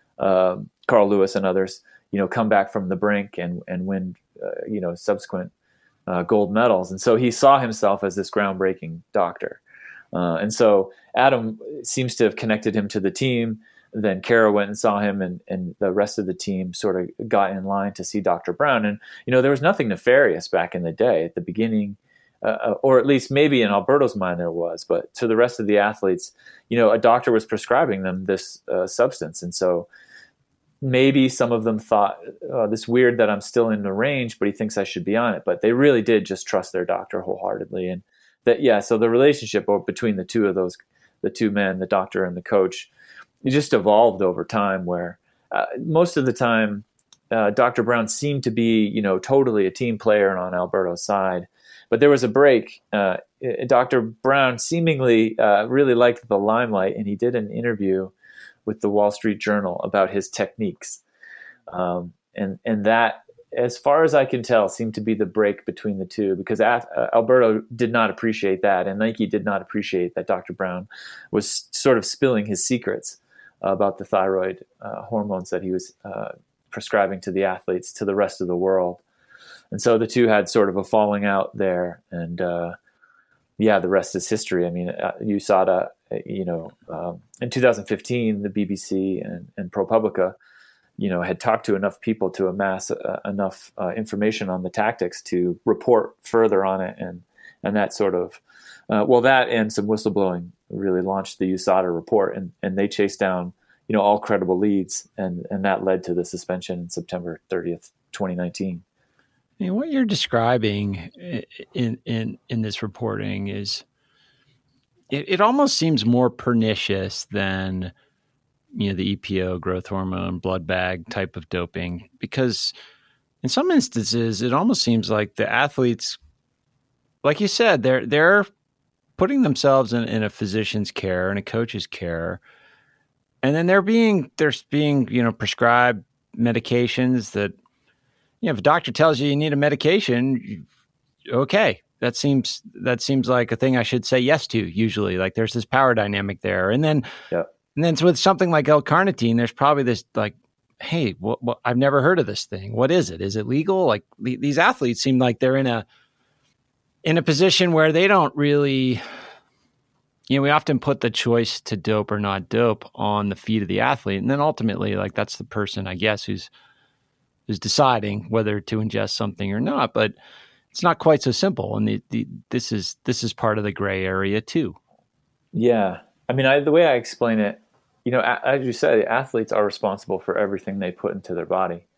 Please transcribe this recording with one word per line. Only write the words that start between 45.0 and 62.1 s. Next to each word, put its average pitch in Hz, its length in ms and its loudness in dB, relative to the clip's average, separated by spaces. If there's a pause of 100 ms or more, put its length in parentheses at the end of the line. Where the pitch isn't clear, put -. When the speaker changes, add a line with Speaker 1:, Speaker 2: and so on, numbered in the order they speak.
Speaker 1:
uh, - 140 0 (120)
most 165 400 0
of 135 80 2
the 123 80 2
time, 110 500 0 (460)
uh, 107 220 2
Doctor 123 320 2
Brown 117 240 0
seemed 143 380 -4
to 120 60 0
be, 113 360 2
you 107 160 -2
know, 95 160 0
totally 120 480 2
a 92 40 -2
team 117 280 -4
player 104 320 4
and 92 80 -2
on 90 160 -4
Alberto's 90 480 -2
side. 95 440 -2 (440)
But 113 80 2
there 147 100 8
was 131 140 4
a 123 40 2
break. 131 540 4 (100)
Uh, 104 260 0 (500)
Doctor 127 340 4
Brown 127 560 0
seemingly, 127 800 2
uh, 104 280 4
really 131 280 2
liked 120 340 2
the 101 120 2
limelight, 107 560 0
and 107 100 -6
he 101 100 -4
did 120 200 0
an 107 160 -4
interview 101 580 -2 (560)
with 107 160 -6
the 104 80 0
Wall 104 220 4
Street 107 280 -4
Journal 101 440 -2
about 95 280 2
his 98 180 -4
techniques. - 720 -6 (720)
Um, 92 420 -4 (220)